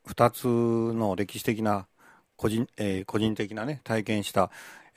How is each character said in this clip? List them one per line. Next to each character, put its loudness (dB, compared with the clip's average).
二 4
つ -4
の 2
歴 -4
史 -8
的 0
な 0
個 0
人、 0
え -2
ー、 -8
個 -2
人 2
的 -4
な -6
ね、 -6
体 0
験 0
し -8
た、 4